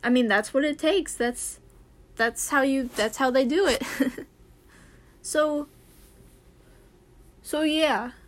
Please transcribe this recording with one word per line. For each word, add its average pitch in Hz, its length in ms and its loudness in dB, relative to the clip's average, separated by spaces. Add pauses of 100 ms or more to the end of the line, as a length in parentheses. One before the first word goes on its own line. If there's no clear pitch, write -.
I 233 60 0
mean, 247 180 4
that's 202 260 0
what 277 120 2
it 294 120 -2
takes. 320 380 0
That's, - 440 -6 (560)
that's 233 340 -2
how 285 120 2
you, 269 340 0
that's 220 220 -2
how 262 140 2
they 262 140 4
do 320 200 2
it. 262 180 0 (160)
<laughs> - 280 -2 (960)
So, 302 460 0 (1700)
so 302 200 -4
yeah. 302 500 0 (160)